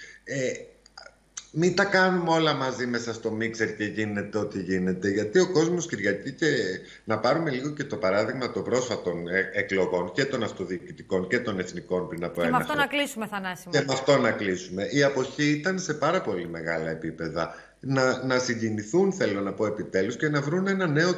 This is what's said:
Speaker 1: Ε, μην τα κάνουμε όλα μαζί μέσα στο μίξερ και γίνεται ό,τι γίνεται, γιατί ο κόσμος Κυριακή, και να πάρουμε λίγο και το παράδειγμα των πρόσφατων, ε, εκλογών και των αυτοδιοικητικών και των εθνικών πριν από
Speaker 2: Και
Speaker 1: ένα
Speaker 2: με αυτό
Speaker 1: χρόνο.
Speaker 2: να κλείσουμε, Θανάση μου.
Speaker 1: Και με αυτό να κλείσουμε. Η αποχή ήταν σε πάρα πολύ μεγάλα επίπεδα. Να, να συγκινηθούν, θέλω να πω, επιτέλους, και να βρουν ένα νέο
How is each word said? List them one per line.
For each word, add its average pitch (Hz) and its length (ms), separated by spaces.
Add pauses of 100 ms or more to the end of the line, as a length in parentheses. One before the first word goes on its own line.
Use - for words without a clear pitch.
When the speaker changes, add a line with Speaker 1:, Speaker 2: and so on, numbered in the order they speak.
(240)
Speaker 1:
Ε, 127 280 (1000)
μην 180 240
τα 196 100
κάνουμε 185 460
όλα 160 220
μαζί 127 320
μέσα 117 280
στο 110 180
μίξερ 110 440
και 107 80
γίνεται 104 540
ό,τι 101 240
γίνεται, 92 480
γιατί 104 300
ο 180 120
κόσμος 170 360
Κυριακή, 101 460
και - 120 (580)
να 110 160
πάρουμε 151 300
λίγο 131 200
και 147 140
το 107 140
παράδειγμα 110 540
των 95 120
πρόσφατων, 90 640
ε, 95 260
εκλογών 92 580
και 135 140
των 117 180
αυτοδιοικητικών 90 840
και 117 120
των 101 200
εθνικών 90 480
πριν 82 160
από 85 100
Speaker 2:
Και - 80
Speaker 1:
ένα 82 80
Speaker 2:
με - 80
αυτό - 140
Speaker 1:
χρόνο. 285 180
Speaker 2:
να 285 80
κλείσουμε, 240 300
Θανάση 190 380
μου. 175 60
Speaker 1:
Και 143 160
με 135 60
αυτό 139 240
να 120 140
κλείσουμε. 95 600
Η 143 120
αποχή 139 460
ήταν 160 300
σε 160 140
πάρα 170 280
πολύ 90 260
μεγάλα 82 420
επίπεδα. 80 640 (240)
Να, 131 460
να 131 140
συγκινηθούν, 113 760
θέλω 101 280
να 98 120
πω, 110 120
επιτέλους, 101 520
και 156 120
να 147 120
βρουν 175 260
ένα 190 200
νέο 165 300